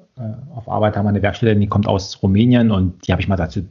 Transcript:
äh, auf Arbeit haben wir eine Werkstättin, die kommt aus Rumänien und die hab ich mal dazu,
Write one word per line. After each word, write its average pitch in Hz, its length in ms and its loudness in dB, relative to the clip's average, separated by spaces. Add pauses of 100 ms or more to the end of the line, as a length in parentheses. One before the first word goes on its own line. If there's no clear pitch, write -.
(160)
äh, 131 40 -14 (340)
auf 113 140 -14
Arbeit 107 280 -2
haben 104 100 0
wir - 20 0
eine 98 140 0
Werkstättin, 101 380 0
die 98 60 2
kommt 104 220 0
aus 98 340 -4
Rumänien 117 480 4
und 92 360 -2
die - 60 0
hab 87 60 0
ich 90 80 -4
mal 101 80 0
dazu, 90 360 -4